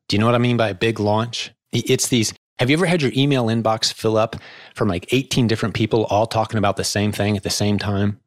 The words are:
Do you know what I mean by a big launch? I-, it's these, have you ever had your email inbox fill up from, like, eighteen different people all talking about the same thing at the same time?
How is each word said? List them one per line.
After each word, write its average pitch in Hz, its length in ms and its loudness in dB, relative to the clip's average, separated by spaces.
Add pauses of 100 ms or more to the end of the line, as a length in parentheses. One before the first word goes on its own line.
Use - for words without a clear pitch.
Do - 80 -2
you 104 40 2
know 110 60 4
what 120 80 4
I 120 40 4
mean 120 180 2
by 98 140 0
a 98 40 -6
big 113 240 -2
launch? 110 540 -2 (200)
I-, 120 140 -2
it's 131 220 2
these, 113 260 0 (260)
have 127 100 2
you 151 60 4
ever 180 100 2
had 165 160 2
your 127 140 0
email 135 300 2
inbox 110 460 0
fill 110 240 0
up 110 200 0 (400)
from, 113 100 0
like, 90 260 -2
eighteen 131 360 2
different 107 260 -2
people 110 300 0
all 104 200 2
talking 110 320 -2
about 101 200 0
the 87 80 -4
same 104 260 0
thing 101 260 0
at 95 60 -6
the 101 80 -4
same 104 300 0
time? 101 460 -2